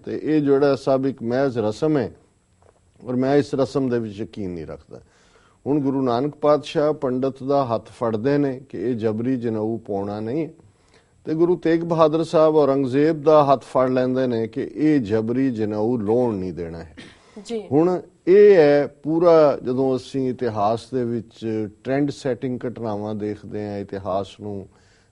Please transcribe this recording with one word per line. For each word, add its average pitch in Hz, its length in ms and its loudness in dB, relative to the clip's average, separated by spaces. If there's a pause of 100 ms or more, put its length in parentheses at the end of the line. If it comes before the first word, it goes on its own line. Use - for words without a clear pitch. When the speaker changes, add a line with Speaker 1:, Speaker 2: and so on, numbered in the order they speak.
Speaker 1:
ਤੇ 110 180 -8
ਇਹ 151 200 2
ਜਿਹੜਾ 139 340 4
ਸਭ 135 320 0
ਇੱਕ 120 140 -8
ਮਹਿਜ਼ 123 360 -2
ਰਸਮ 127 400 0
ਹੈ 104 140 -4 (920)
ਔਰ 123 120 -4
ਮੈਂ 131 200 2
ਇਸ 147 180 0
ਰਸਮ 135 340 -2
ਦੇ 120 100 0
ਵਿੱਚ 107 220 -8
ਯਕੀਨ 101 300 -10
ਨਹੀਂ 80 160 -10
ਰੱਖਦਾ। 76 340 -18 (680)
ਹੁਣ 147 140 0
ਗੁਰੂ 135 220 -2
ਨਾਨਕ 131 340 -2
ਪਾਤਸ਼ਾਹ 151 560 0
ਪੰਡਤ 131 500 -4
ਦਾ 139 220 0
ਹੱਥ 113 240 -4
ਫੜਦੇ 120 500 -2
ਨੇ 135 300 -2
ਕਿ 104 220 -6
ਇਹ 127 40 -2
ਜਬਰੀ 113 420 -2
ਜਨੇਊ 113 420 -4
ਪਾਉਣਾ 104 420 -6
ਨਹੀਂ 135 260 -6
ਹੈ, 160 40 -12 (760)
ਤੇ 156 100 -6
ਗੁਰੂ 170 220 2
ਤੇਗ 165 240 0
ਬਹਾਦਰ 165 440 2
ਸਾਹਿਬ 156 320 4
ਔਰੰਗਜ਼ੇਬ 139 640 2
ਦਾ 151 220 6
ਹੱਥ 135 180 2
ਫੜ 131 280 0
ਲੈਂਦੇ 127 360 0
ਨੇ 113 220 -2
ਕਿ 113 260 -8
ਇਹ 147 260 2
ਜਬਰੀ 113 500 0
ਜਨੇਊ 107 460 -2
ਲਾਉਣ 113 380 0
ਨਹੀਂ 92 180 -6
ਦੇਣਾ 82 260 -10
ਹੈ। 80 160 -18 (500)
Speaker 2:
ਜੀ। 220 280 -10
Speaker 1:
ਹੁਣ 170 280 2 (280)
ਇਹ 202 260 8
ਹੈ 147 320 6
ਪੂਰਾ, 160 760 4
ਜਦੋਂ 127 340 0
ਅਸੀਂ 127 340 -4
ਇਤਿਹਾਸ 113 640 -2
ਦੇ 123 100 -2
ਵਿੱਚ 110 640 -6 (160)
ਟ੍ਰੈਂਡ 139 260 -2
ਸੈਟਿੰਗ 127 480 -6 (100)
ਘਟਨਾਵਾਂ 107 460 -6
ਦੇਖਦੇ 104 540 -8
ਹਾਂ, 101 100 -8
ਇਤਿਹਾਸ 98 600 -8
ਨੂੰ 101 280 -12 (440)